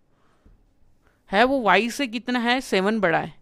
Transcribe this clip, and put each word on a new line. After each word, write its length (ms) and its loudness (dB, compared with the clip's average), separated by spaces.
है, 140 2
वो 180 0
वाई 280 4
से 180 -4
कितना 320 -6
है, 220 -2
सेवन 380 0
बड़ा 180 0
है, 240 -6